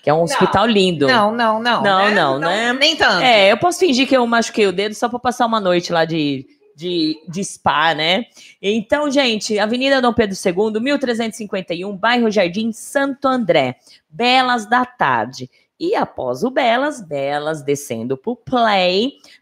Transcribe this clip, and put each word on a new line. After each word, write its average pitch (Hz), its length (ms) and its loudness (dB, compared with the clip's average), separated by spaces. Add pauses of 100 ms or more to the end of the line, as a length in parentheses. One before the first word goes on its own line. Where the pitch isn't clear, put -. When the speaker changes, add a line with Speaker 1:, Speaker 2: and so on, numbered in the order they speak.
Speaker 1:
Que - 80 0
é 147 40 4
um 156 40 4
Speaker 2:
Não. 165 60 2
Speaker 1:
hospital 190 420 2
lindo. 185 400 2
Speaker 2:
Não, 214 260 4
não, 226 300 0
não, 233 220 0
Speaker 1:
Não, 196 220 4
Speaker 2:
né? 208 100 2
Speaker 1:
não, 143 240 2
Speaker 2:
Não, 160 100 -2
Speaker 1:
né? 226 240 0
Speaker 2:
nem 294 220 2
tanto. 214 260 2
Speaker 1:
É, 214 300 6
eu 226 60 2
posso 349 200 0
fingir 269 300 2
que 262 100 4
eu 240 80 2
machuquei 233 400 0
o 190 80 0
dedo 208 220 -4
só 247 120 -2
pra 240 120 -6
passar 247 260 -2
uma 226 140 0
noite 180 340 0
lá 165 120 2
de, 147 420 -4 (280)
de, 156 520 -4
de 175 160 -8
spa, 160 500 0
né? 165 320 0 (340)
Então, 269 520 -2
gente, 226 480 0
Avenida 247 420 0
Dom 247 100 2
Pedro 214 240 -2
segundo, 208 460 -2
mil 277 160 0
trezentos 233 380 -4
e - 80 -12
cinquenta 190 280 -8
e 175 140 -6
um, 202 100 -8
bairro 226 360 0
Jardim 202 400 0
Santo 277 560 -4
André, 170 480 2 (340)
Belas 247 560 2
da 247 200 2
Tarde. 127 680 -2 (280)
E 190 140 -4
após 131 500 -4
o 247 60 0
Belas, 269 500 0
Belas 147 600 -4
descendo 135 560 -4
pro - 180 -6
Play, 214 840 0 (240)